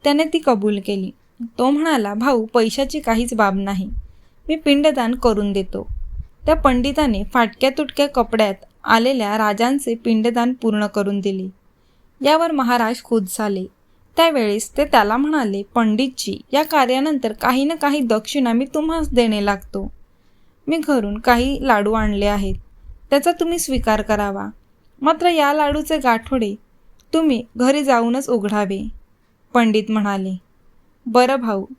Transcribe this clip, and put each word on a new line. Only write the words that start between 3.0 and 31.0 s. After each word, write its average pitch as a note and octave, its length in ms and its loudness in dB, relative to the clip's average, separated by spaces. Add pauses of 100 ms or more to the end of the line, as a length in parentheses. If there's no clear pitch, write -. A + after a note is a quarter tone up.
काहीच A#3+ 340 -2
बाब G3+ 220 2
नाही, G3 320 -4 (600)
मी D#4 80 0
पिंडदान C#4+ 580 2
करून G#3 380 0
देतो." G3 340 -4 (600)
त्या D4+ 80 4
पंडिताने B3+ 720 2
फाटक्या B3 460 0
तुटक्या C#4+ 380 -2
कपड्यात A3+ 460 0 (300)
आलेल्या A3+ 540 2
राजांचे A#3 560 0
पिंडदान A#3 580 0
पूर्ण G#3 340 0
करून G3+ 340 -2
दिले. F#3+ 280 -4 (800)
यावर D#4+ 260 2
महाराज A#3+ 500 0
खुश A3+ 200 0 (160)
झाले. G3+ 260 -4 (520)
त्यावेळेस A#3+ 600 0
ते C#4+ 80 2
त्याला A3 320 4
म्हणाले, C4 460 0 (120)
"पंडितजी, A3+ 680 -2 (120)
या C#4+ 100 4
कार्यानंतर C#4 680 0
काही B3+ 320 0
ना D#4+ 100 -2
काही D4 260 0
दक्षिणा A#3 520 0
मी A#3+ 120 0 (100)
तुम्हास D#4 400 -2
देणे A3 300 2
लागतो. G3 480 -4 (720)
मी D#4 100 0 (120)
घरून G#3+ 300 0
काही B3 440 2
लाडू G#3+ 300 2
आणले G#3 340 0
आहेत, G3+ 280 -2 (560)
त्याचा C#4+ 220 2
तुम्ही E4+ 260 -2
स्वीकार A3 440 -2
करावा. G3+ 440 -2 (560)
मात्र E4 280 2
या D4 220 2
लाडूचे D4+ 460 0
गाठोडे A3+ 560 0 (600)
तुम्ही D4 300 2 (120)
घरी C4+ 280 2
जाऊनच B3 440 0
उघडावे." G#3 600 -2 (680)
पंडित A3 340 2
म्हणाले, G3+ 440 -2 (760)